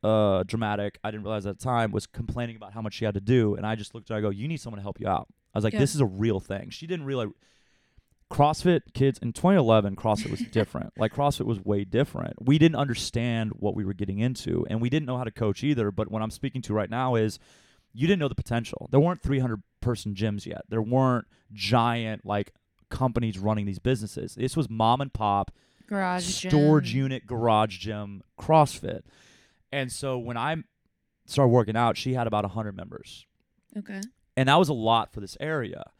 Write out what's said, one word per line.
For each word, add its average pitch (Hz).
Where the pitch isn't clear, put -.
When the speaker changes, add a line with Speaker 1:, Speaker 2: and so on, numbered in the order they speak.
Speaker 1:
uh, 104
dramatic, 104
I 107
didn't 107
realize 104
at 98
the -
time, 117
was 107
complaining 117
about 104
how 113
much 107
she -
had 104
to 98
do. 107
And 98
I 110
just 104
looked 113
at 110
her, 107
I -
go, 104
"You 101
need 160
someone 113
to 98
help 101
you 104
out." 95
I -
was 107
like, 107
Speaker 2:
Yeah. 110
Speaker 1:
"This 139
is 147
a 127
real 98
thing." 98
She 165
didn't 165
realize 127
CrossFit, 156
kids, 135
in 117
twenty 190
eleven, 110
CrossFit 107
was -
Speaker 2:
<laughs> 240
Speaker 1:
different. -
Like, 110
CrossFit 143
was 110
way 101
different. 110
We 143
didn't 160
understand 117
what 101
we 104
were 98
getting 98
into, 107
and 113
we 120
didn't 151
know 127
how 127
to 113
coach 107
either. 123
But 98
what 110
I'm 110
speaking 131
to 104
right 104
now 127
is 110
you 123
didn't 190
know 147
the -
potential. -
There 135
weren't 170
three 131
hundred 117
person 110
gyms 104
yet. -
There 110
weren't 123
giant, 110
like, 104
companies 117
running 104
these 95
businesses. 104
This 127
was 131
mom 113
and 139
pop, 101
Speaker 2:
Garage 180
Speaker 1:
storage 151
Speaker 2:
gym. 123
Speaker 1:
unit, 131
garage 110
gym, 104
CrossFit. -
And 131
so 131
when 117
I 147
started 135
working 113
out, 117
she 131
had 120
about 104
a 98
hundred 104
members. -
Speaker 2:
Okay. 196
Speaker 1:
And 131
that 139
was 170
a 151
lot 113
for -
this 98
area. 151